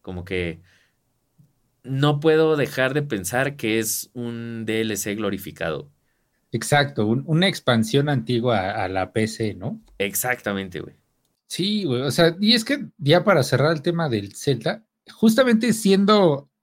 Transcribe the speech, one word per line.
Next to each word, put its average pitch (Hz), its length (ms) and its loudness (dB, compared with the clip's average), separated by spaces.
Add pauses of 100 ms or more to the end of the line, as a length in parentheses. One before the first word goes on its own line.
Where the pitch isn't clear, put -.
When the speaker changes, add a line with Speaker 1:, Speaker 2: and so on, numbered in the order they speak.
Speaker 1:
como 90 220 -10
que 87 360 -6 (1200)
no 143 380 0
puedo 156 360 4
dejar 131 380 0
de 147 80 0
pensar 123 540 -4
que 113 220 0
es - 360 -4
un 117 520 -8
D 110 160 0
L 110 140 -2
C 101 180 -4
glorificado. 95 760 -6 (640)
Speaker 2:
Exacto, 139 540 0
un, 120 200 0
una 170 220 2
expansión 131 600 0
antigua 120 500 0 (120)
a, 107 140 -6
a 92 40 -4
la 92 240 -4
P 110 160 0
C, 110 260 -6
¿no? 113 260 -10 (180)
Speaker 1:
Exactamente, 101 840 -4
güey. - 160 -16 (500)
Speaker 2:
Sí, 202 380 -4
güey, 127 180 -2
o 143 80 -2
sea, 170 300 4
y 214 140 4
es 226 100 2
que 277 220 -4 (120)
ya 165 260 4
para 175 180 4
cerrar 143 300 2
el 151 100 -4
tema 165 260 -2
del 101 280 -4
Zelda, 143 480 -4 (280)
justamente 226 600 4
siendo 196 760 4 (140)